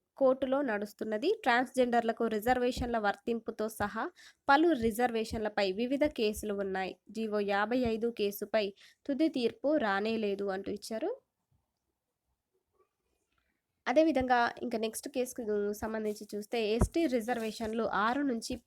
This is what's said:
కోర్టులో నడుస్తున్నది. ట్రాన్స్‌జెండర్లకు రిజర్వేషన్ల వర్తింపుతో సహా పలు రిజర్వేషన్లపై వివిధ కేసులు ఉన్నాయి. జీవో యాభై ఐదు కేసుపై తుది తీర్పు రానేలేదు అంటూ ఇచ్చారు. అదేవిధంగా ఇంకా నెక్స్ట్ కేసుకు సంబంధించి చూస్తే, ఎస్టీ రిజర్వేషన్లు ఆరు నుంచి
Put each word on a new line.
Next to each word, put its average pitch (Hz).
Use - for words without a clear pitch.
కోర్టులో 262
నడుస్తున్నది. 220
ట్రాన్స్‌జెండర్లకు 240
రిజర్వేషన్ల 240
వర్తింపుతో 220
సహా 220
పలు 311
రిజర్వేషన్లపై 226
వివిధ 247
కేసులు 214
ఉన్నాయి. 190
జీవో 208
యాభై 208
ఐదు 233
కేసుపై 202
తుది 285
తీర్పు 269
రానేలేదు 208
అంటూ 190
ఇచ్చారు. 277
అదేవిధంగా 254
ఇంకా 240
నెక్స్ట్ 220
కేసుకు 214
సంబంధించి 214
చూస్తే, 214
ఎస్టీ 240
రిజర్వేషన్లు 226
ఆరు 220
నుంచి 247